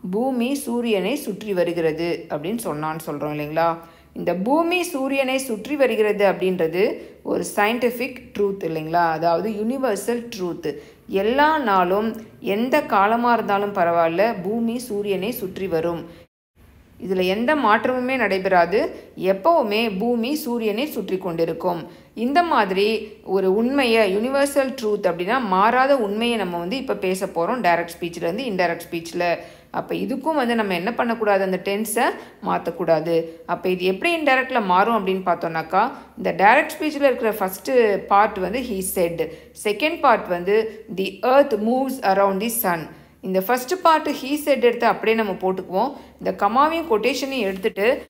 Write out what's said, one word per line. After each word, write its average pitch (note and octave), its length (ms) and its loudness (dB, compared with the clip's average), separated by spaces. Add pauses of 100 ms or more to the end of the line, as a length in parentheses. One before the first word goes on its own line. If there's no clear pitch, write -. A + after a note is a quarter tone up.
(100)
"பூமி B3 440 -2
சூரியனை A#3 600 -2
சுற்றி G#3 360 -6
வருகிறது" E3+ 760 -2
அப்படின்னு E3 360 -6
சொன்னான்னு D#3 420 -6
சொல்றோம் D3 280 -6
இல்லைங்களா? D#3+ 420 -2 (360)
இந்த F3 220 -2
"பூமி E4 480 0
சூரியனை C4+ 560 -2
சுற்றி C4 380 -4
வருகிறது" G#3+ 500 2
அப்படின்றது F3+ 680 0 (280)
ஒரு - 220 -2 (120)
சயின்டிஃபிக் A#3+ 600 -2 (220)
ட்ரூத் G3 260 -2
இல்லைங்களா? D#3+ 460 0
அதாவது E3+ 400 0
யுனிவர்சல் A#3 840 -2
ட்ரூத். E3 380 -6 (340)
எல்லா C4+ 500 2
நாளும் G3+ 680 2 (140)
எந்த B3 420 0
காலமா A#3 500 2
இருந்தாலும் G3+ 420 0
பரவாயில்ல, E3+ 680 2
பூமி A3+ 360 -2
சூரியனை G#3 540 -4
சுற்றி F#3+ 340 -8
வரும். E3+ 560 -4 (840)
இதுல F#3 160 2
எந்த A3+ 300 2
மாற்றமுமே B3+ 600 2
நடைபெறாது. F#3+ 800 2 (240)
எப்பவுமே G#3 800 2
பூமி A#3+ 360 0
சூரியனை A#3 520 -2
சுற்றி G3+ 320 -4
கொண்டிருக்கும். E3 720 -2 (240)
இந்த C#4 280 2
மாதிரி G#3+ 680 0 (120)
ஒரு F#3+ 320 2
உண்மையை, A3+ 600 2
யுனிவர்சல் C4+ 680 0
ட்ரூத் G#3 200 -2
அப்படின்னா F3+ 380 0
மாறாத A#3+ 560 4
உண்மையை A3+ 400 0
நம்ம F3+ 220 -2
வந்து F3+ 180 -4
இப்ப A3 180 -4
பேச F#3+ 320 -2
போறோம் F#3+ 340 -2
டைரக்ட் E3+ 280 2 (120)
ஸ்பீச்ல E3+ 300 -4
இருந்து G#3 140 -4
இன்டைரக்ட் F3+ 360 0 (100)
ஸ்பீச்ல. E3+ 460 -2 (340)
அப்ப E3+ 240 -6
இதுக்கும் B3 400 -4
வந்து A#3+ 200 0
நம்ம G3+ 200 0
என்ன F#3+ 200 -2
பண்ணக்கூடாது? A3 500 0
அந்த F#3 200 -2
டென்ஸை A3 400 -2 (420)
மாத்தக்கூடாது. E3 760 0 (220)
அப்ப E3+ 220 -4
இது F3+ 160 -2
எப்படி F#3+ 320 0
இன்டைரக்ட்ல C4 480 2
மாறும் G3 420 2
அப்படின்னு F#3+ 200 0
பார்த்தோம்னாக்கா, E3+ 640 0 (260)
இந்த F#3 160 -2
டைரக்ட் A#3 500 4
ஸ்பீச்ல D4+ 120 -2
இருக்கிற B3 380 2
ஃபர்ஸ்ட் G3 380 -4 (380)
பார்ட் G#3 300 4
வந்து F#3+ 220 -2
"He G3 220 -4 (120)
said", E3 340 0 (360)
செகண்ட் D4 360 0
பார்ட் A3+ 260 4
வந்து G3 600 0 (100)
"The F#3+ 80 -2
earth C4 460 2
moves A#3 500 0
around G3 400 2
the A#3 100 -2 (120)
sun." F3 160 0 (420)
இந்த F#3 200 0
ஃபர்ஸ்ட் B3 420 -2
பார்ட் D#4+ 260 4
"He C#4+ 360 -4
said" C4 180 2
எடுத்து A#3 240 4
அப்படியே A3 300 2
நம்ம G#3+ 160 0
போட்டுக்குவோம். F#3+ 600 -2 (260)
இந்த F#3+ 280 -2
கமாவையும் D4 440 2
கொட்டேஷனையும் C4 480 0
எடுத்துட்டு G3+ 720 -2